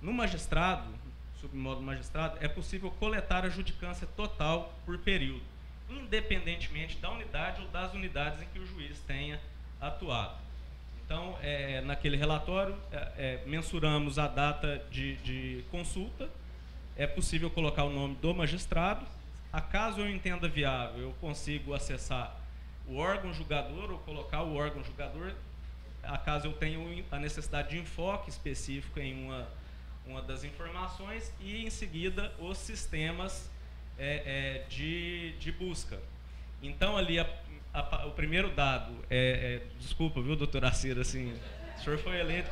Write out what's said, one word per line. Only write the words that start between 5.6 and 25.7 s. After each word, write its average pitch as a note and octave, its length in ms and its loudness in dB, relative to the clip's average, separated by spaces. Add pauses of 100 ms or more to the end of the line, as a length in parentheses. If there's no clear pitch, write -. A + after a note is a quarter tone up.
independentemente F#3+ 1080 0
da F#3 140 -2
unidade F#3 500 -2
ou F#3+ 80 -6
das F#3 240 -2
unidades D#3 480 -2
em E3+ 60 -6
que - 120 -6
o - 80 -6
juiz D3 340 -8
tenha C#3+ 380 -2 (400)
atuado. C3+ 560 0 (720)
Então, E3+ 380 -2
é, C#3 400 0
naquele C#3+ 340 4
relatório, F3 580 4 (160)
é, D3+ 60 -6
é, C3+ 500 -2
mensuramos D3+ 720 4
a D3 80 6
data C#3+ 640 2
de, C3+ 260 -2
de B2+ 540 -2
consulta, F#3 580 -2 (680)
é C#3+ 100 2
possível D#3+ 440 4
colocar D3 340 4
o D3 60 4
nome C#3 260 0
do E3 180 4
magistrado, F3 720 4 (460)
acaso G3+ 480 2
eu G#3 100 2
entenda F3+ 380 2
viável, B2+ 520 2
eu B2+ 200 -4
consigo D3 520 -2
acessar A#2+ 640 0 (500)
o C3 100 -4
órgão F#3 360 0
julgador D3+ 600 -2
ou E3 60 -4
colocar D3+ 440 -4
o D#3+ 140 -2
órgão D3 260 0
julgador, D#3 500 -6 (720)